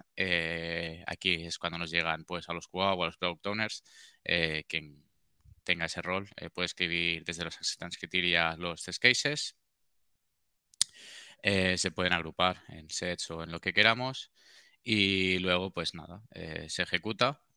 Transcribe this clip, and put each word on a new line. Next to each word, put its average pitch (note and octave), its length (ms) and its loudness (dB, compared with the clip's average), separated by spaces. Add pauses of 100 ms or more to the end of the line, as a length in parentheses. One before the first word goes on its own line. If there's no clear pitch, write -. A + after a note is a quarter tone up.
(140)
Eh, E2 920 -2
aquí F2 420 -2
es E2+ 120 -6
cuando E2 200 -4
nos E2 120 -6
llegan, E2 340 0
pues, F2 240 -6
a F2 40 -4
los E2+ 160 -6
Q F#2 120 -4
A G2 140 4
o F2+ 80 0
a E2+ 40 2
los E2 100 -6
product F2+ 300 -4
owners, G#2+ 360 -4 (420)
eh, D#2+ 440 0
quien D2+ 340 -6 (640)
tenga E2+ 220 0
ese - 140 -4
rol, F#2+ 360 -2
eh, E2+ 120 -10
puede F2+ 180 -2
escribir E2+ 580 -2
desde E2+ 180 -6
los E2 140 -6
acceptance - 420 -8
criteria E2+ 580 2
los E2+ 280 -6
test - 180 -6
cases. - 540 2 (1900)
Eh, F#2 340 4
se F2+ 140 0
pueden F2+ 220 2
agrupar F2 560 2
en D#2+ 200 -16
sets F2 440 -4
o E2 100 -6
en E2 80 -8
lo E2 80 -6
que F#2 140 -2
queramos. A2+ 580 4 (540)
Y F#2+ 560 4
luego, F2+ 320 2
pues E2 220 -4
nada, F2 360 -14
eh, D#2+ 380 -10
se - 140 -2
ejecuta A2 600 0 (140)